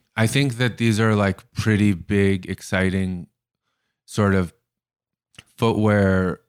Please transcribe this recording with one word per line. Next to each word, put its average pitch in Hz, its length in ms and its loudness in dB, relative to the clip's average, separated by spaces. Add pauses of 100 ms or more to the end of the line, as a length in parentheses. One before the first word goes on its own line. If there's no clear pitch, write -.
(180)
I 113 100 2
think 131 300 -2
that 120 200 -2
these 113 220 0
are, 110 160 2
like, 98 380 -2
pretty 104 400 2
big, 98 560 -2
exciting 92 800 -4 (800)
sort 101 300 0
of 87 180 -2 (1040)
footwear 104 920 0